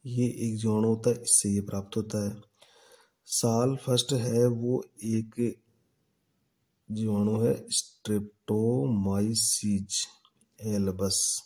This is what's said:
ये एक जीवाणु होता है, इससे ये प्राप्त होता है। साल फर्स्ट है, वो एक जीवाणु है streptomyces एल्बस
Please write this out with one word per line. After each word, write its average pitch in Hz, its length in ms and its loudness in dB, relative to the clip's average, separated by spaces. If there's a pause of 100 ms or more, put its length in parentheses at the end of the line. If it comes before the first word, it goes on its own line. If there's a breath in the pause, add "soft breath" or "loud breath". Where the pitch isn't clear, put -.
ये 123 220 0
एक 113 300 -2
जीवाणु 110 300 2
होता 113 220 2
है, 117 60 2
इससे - 340 2
ये 101 120 2
प्राप्त 101 360 -6
होता 107 320 -4
है। 104 120 -10 (840 soft breath)
साल 120 500 2
फर्स्ट 127 380 0
है, 120 340 2
वो 120 380 -2 (180)
एक 110 520 -2 (1400)
जीवाणु 107 500 2
है - 260 0
streptomyces 107 2500 0 (560)
एल्बस 98 840 -2